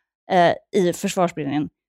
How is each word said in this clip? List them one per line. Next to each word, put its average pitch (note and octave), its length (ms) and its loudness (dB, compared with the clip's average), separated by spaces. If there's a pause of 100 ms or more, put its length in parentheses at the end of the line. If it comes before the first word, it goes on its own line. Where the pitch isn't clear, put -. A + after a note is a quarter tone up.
(320)
eh, F3 220 4 (180)
i F3 220 2
försvarsberedningen D#3 760 -4 (200)